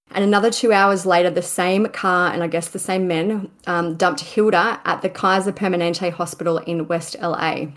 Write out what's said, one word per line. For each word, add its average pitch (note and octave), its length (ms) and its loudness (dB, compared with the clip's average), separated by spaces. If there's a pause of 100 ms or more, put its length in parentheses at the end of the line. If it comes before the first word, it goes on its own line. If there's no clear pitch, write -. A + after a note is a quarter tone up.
(120)
and G3 100 0
another G3+ 280 4
two A3+ 220 2
hours G3 320 4
later, F3+ 260 4
the E3+ 120 -2
same F#3 440 0
car, F3+ 460 0
and E3+ 100 -2
I E3+ 40 -2
guess E3 220 -4
the - 100 -10
same F#3 300 -2
men, F#3+ 420 -2 (160)
um, E3+ 300 -2
dumped E3 240 0
Hilda G#3+ 640 2
at - 180 -2
the F#3 80 -2
Kaiser F#3+ 420 0
Permanente F3 600 -2
Hospital E3 460 -4
in E3 280 -4
West E3 320 -4
L E3+ 220 -4
A. D3+ 360 -4